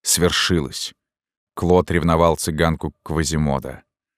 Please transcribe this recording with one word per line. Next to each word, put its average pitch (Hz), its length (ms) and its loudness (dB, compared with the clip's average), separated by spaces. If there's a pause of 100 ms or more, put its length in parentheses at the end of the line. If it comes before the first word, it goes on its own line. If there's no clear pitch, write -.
Свершилось. - 920 -2 (600)
Клод 90 360 2
ревновал 82 460 2
цыганку 82 560 -2
к - 100 -20
Квазимода. 73 800 -4 (360)